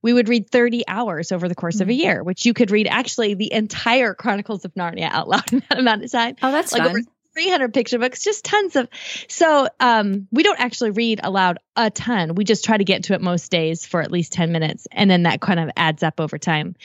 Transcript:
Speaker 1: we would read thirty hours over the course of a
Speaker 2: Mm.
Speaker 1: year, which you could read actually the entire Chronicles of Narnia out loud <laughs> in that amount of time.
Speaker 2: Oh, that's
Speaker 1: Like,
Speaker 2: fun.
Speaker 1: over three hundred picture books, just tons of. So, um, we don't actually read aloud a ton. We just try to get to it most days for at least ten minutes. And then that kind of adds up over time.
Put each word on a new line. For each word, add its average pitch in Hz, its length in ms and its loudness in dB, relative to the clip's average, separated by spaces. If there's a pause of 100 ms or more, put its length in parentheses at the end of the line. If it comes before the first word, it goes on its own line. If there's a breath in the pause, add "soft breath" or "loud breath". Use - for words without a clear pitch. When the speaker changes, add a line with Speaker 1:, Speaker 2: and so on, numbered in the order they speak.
Speaker 1:
we 233 120 2
would 240 160 4
read 233 200 0
thirty 240 380 2
hours 190 460 -4
over 175 160 -4
the 175 60 -4
course 175 260 -4
of 185 80 0
a - 20 2
Speaker 2:
Mm. 247 60 2
Speaker 1:
year, 240 260 0
which 180 220 -4
you 240 80 4
could 202 180 2
read 214 160 2
actually 226 460 -2
the 202 180 -4
entire 226 600 0
Chronicles 202 500 -6
of 185 120 -14
Narnia 170 360 -6
out - 160 -4
loud - 200 0
<laughs> - 40 -4
in 254 180 2
that 285 100 0
amount 226 260 2
of 240 60 -10
time. 240 300 -2
Speaker 2:
Oh, 262 120 0
that's 311 180 0
Speaker 1:
Like, 240 120 2
Speaker 2:
fun. - 80 4
Speaker 1:
over 208 100 -2 (320)
three 339 160 -2
hundred 269 240 0
picture 247 260 0
books, 254 240 -2
just 415 220 -2
tons 403 300 0
of. 262 120 2 (400 loud breath)
So, 302 400 4 (120)
um, 208 520 4
we 240 120 2
don't 403 160 2
actually 240 320 -2
read 226 320 0
aloud 185 340 0 (180)
a 220 160 2
ton. 180 440 -2
We 208 100 0
just 202 200 2
try 220 120 4
to 202 60 2
get 180 220 0
to 202 80 0
it - 80 -2
most 175 300 -2
days 165 340 -2
for 170 160 -2
at - 100 -4
least 175 220 -2
ten 170 180 0
minutes. 160 400 -4
And 202 180 4
then 180 140 6
that 165 180 2
kind 175 180 0
of 160 160 -4
adds 160 280 0
up 160 160 -2
over 151 180 -4
time. 160 480 -2